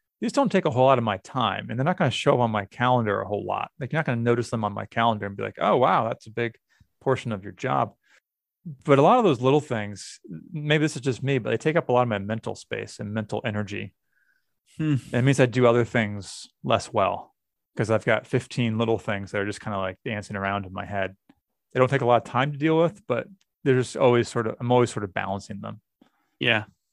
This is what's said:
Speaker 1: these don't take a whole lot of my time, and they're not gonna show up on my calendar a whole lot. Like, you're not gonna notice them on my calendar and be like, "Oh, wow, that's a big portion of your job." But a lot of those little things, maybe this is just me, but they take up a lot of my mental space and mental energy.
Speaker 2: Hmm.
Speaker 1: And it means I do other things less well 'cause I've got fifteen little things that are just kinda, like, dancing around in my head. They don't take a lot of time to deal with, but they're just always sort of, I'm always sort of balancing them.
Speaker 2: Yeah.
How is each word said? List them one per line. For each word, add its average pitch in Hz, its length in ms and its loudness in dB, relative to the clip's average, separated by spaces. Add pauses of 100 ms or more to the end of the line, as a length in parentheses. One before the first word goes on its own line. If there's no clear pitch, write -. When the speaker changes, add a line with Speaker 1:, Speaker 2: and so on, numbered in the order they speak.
(220)
Speaker 1:
these 226 100 -4
don't 269 200 2
take 185 140 2
a 160 40 2
whole 127 160 4
lot 135 140 6
of 117 40 0
my 104 140 0
time, 113 540 -4
and 117 80 -4
they're 131 40 0
not 180 140 0
gonna - 140 0
show - 240 2
up 123 60 2
on 113 100 2
my 104 140 -2
calendar 117 560 0
a 101 60 -6
whole 101 160 -4
lot. 101 360 -6
Like, 139 120 -8
you're 147 60 -2
not 156 80 -2
gonna 120 160 -2
notice 120 300 0
them 113 120 -4
on 104 80 -2
my 101 140 -8
calendar 113 400 0
and 101 100 -8
be 98 60 -8
like, 107 180 -8
"Oh, 104 180 2
wow, 139 300 2
that's - 200 -8
a 110 40 -20
big 117 260 -6 (440)
portion 127 300 -2
of 98 120 -6
your 98 100 -12
job." 127 420 -2 (880)
But 139 140 8
a - 20 8
lot 202 160 8
of 247 60 4
those 139 180 4
little 135 200 4
things, 104 580 -8 (320)
maybe 151 320 0
this 156 120 0
is 135 60 -10
just 127 220 -4
me, 135 160 0
but 117 100 -6
they 117 80 0
take 156 180 0
up - 140 0
a - 20 2
lot 123 120 4
of 123 60 -2
my 104 100 -2
mental 107 340 -6
space 104 460 -12
and 107 120 -8
mental 107 320 -6
energy. 104 520 -6 (800)
Speaker 2:
Hmm. 151 200 0 (140)
Speaker 1:
And - 40 -18
it 123 80 0
means 139 160 4
I 131 80 6
do 123 180 2
other 117 200 6
things 104 640 -4 (160)
less 107 300 -2
well 95 400 -2 (420)
'cause 107 140 -2
I've 110 160 0
got 110 220 0
fifteen 117 500 -2
little 113 220 0
things 101 320 -8
that 104 100 -2
are 98 60 -2
just 104 140 -8
kinda, 104 180 -6
like, 95 260 -6
dancing 107 300 -8
around 98 320 -4
in 90 60 -14
my 95 120 -10
head. 95 320 -6 (560)
They 127 60 0
don't 127 100 4
take 135 120 0
a 120 40 0
lot 120 160 6
of - 100 -14
time 135 200 0
to 143 80 -10
deal 160 200 2
with, 165 280 0
but 120 200 -4 (360)
they're 127 160 4
just - 180 -4
always 120 320 4
sort 117 160 -4
of, 110 140 -4
I'm 123 120 -2
always 123 200 4
sort 104 120 -8
of 92 120 -8
balancing 101 460 -8
them. 110 200 -14 (580)
Speaker 2:
Yeah. 113 260 0 (280)